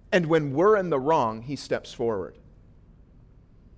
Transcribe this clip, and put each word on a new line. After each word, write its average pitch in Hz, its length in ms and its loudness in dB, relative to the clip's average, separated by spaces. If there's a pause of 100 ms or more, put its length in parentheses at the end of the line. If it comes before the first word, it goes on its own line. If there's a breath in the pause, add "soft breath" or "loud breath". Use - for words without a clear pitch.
(120)
and 180 160 2
when 151 260 2
we're 190 220 4
in 185 160 -2
the 143 80 0
wrong, 127 420 0
he 135 140 -10
steps - 380 -8
forward 107 440 -4 (1400)